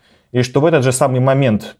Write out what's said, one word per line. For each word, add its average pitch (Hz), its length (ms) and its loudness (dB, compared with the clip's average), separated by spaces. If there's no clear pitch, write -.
и 123 120 -2
что 123 180 -2
в 143 60 2
этот 160 180 2
же 131 80 2
самый 131 280 -2
момент, 131 600 0